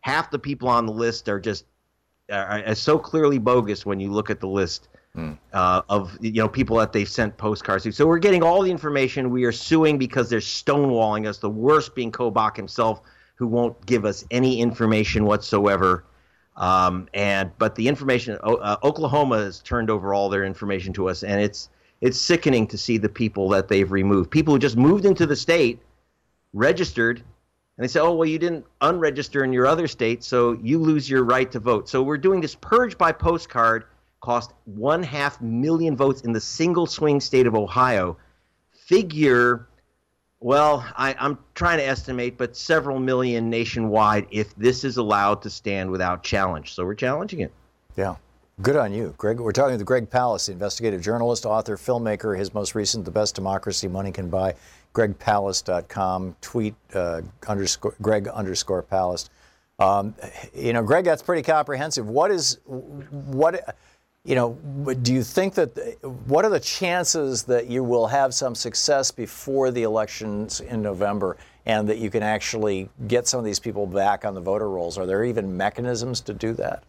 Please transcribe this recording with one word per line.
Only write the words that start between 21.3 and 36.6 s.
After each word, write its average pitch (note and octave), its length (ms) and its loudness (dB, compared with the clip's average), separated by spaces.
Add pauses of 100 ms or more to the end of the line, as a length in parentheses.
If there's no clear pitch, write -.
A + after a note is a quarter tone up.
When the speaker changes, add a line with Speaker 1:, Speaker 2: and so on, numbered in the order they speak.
Speaker 1:
it's, G#2 300 -2 (320)
it's B2+ 180 0
sickening C#3 460 2
to G#2 140 -10
see A2+ 180 -2
the G#2 100 -2
people G2+ 420 -2
that F#2+ 180 2
they've F#2+ 240 2
removed. G2 400 2
People D#3 240 4
who C3+ 40 4
just A#2 180 2
moved F3+ 280 6
into F3 220 4
the C#3+ 80 2
state, D3+ 440 2 (720)
registered, A#2+ 680 2
and - 640 -16
they B2+ 40 -2
say, D#3+ 120 0
"Oh, E3+ 160 4
well, D#3+ 120 2
you D#3 120 -2
didn't E3 260 -2 (160)
unregister D3 640 0
in C3 100 2
your B2+ 140 4
other D#3+ 200 2
state, A#2 360 -2
so A#2+ 300 2
you A#2 260 0
lose D#3 280 2
your C3 160 4
right C3 280 2
to A#2+ 80 -6
vote." G#2+ 280 0
So C3 140 0
we're C#3+ 160 0
doing F#3 240 2
this D#3 140 -6
purge A#3 420 0
by E3 140 4
postcard, A#2 760 0 (340)
cost A#2+ 340 -4 (120)
one B2+ 380 -2
half C#3+ 380 -4
million C#3+ 560 0
votes C#3 240 2
in A#2 100 -4
the A2 80 0
single E3+ 460 0